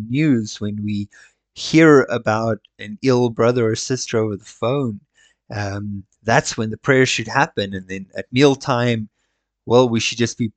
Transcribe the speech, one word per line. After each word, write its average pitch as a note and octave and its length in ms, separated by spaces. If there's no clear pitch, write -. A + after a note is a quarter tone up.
news, B2+ 500
when G#2 240
we G#2 260
hear D3+ 500
about A2+ 560
an G#2 220
ill B2 280
brother A2+ 400
or A2 60
sister - 420
over A2 200
the - 80
phone? A#2+ 560
Um, G2+ 500
that's A#2 340
when A2+ 120
the A2 80
prayer C3 280
should A2+ 220
happen. G#2+ 460
And F#2 140
then F#2+ 280
at - 160
mealtime, B2 800
well, B2+ 200
we A2+ 120
should A2+ 180
just A#2 220
be A#2 180